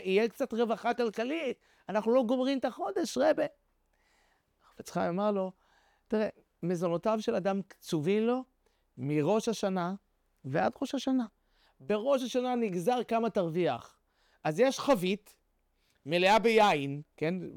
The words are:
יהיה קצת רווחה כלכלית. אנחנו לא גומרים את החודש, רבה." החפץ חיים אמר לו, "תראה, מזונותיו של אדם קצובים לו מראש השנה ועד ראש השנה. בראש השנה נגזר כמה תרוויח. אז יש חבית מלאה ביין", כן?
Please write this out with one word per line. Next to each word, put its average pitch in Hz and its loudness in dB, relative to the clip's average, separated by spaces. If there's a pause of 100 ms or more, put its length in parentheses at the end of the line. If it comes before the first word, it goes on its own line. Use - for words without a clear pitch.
יהיה 196 2
קצת - -6
רווחה 226 -2
כלכלית. 247 -4 (300)
אנחנו 214 0
לא 262 6
גומרים 254 0
את 240 -2
החודש, 349 -4
רבה." 294 2 (1160)
החפץ - -18
חיים 175 -2
אמר 196 0
לו, 190 -2 (560)
"תראה, 214 0 (340)
מזונותיו 175 0
של 226 -2
אדם 196 -2
קצובים 180 -2
לו 247 0 (540)
מראש 151 0
השנה 190 -2 (500)
ועד 151 0 (100)
ראש 277 -4
השנה. 262 0 (540)
בראש 214 0
השנה 247 -2
נגזר 226 0
כמה 226 0
תרוויח. 165 -2 (440)
אז 156 -2
יש 262 4
חבית 202 0 (720)
מלאה 180 4
ביין", 185 4 (140)
כן? 160 -2 (220)